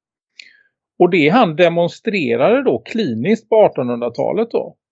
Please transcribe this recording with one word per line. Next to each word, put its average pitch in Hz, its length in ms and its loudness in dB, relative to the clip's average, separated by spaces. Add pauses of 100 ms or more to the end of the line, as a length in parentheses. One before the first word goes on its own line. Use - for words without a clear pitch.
(1000)
Och 180 100 6
det 160 200 2
han 190 260 2
demonstrerade 170 1080 0
då 147 160 -2
kliniskt 180 680 -4
på 226 60 0
artonhundratalet 139 960 -2
då. - 240 -6 (160)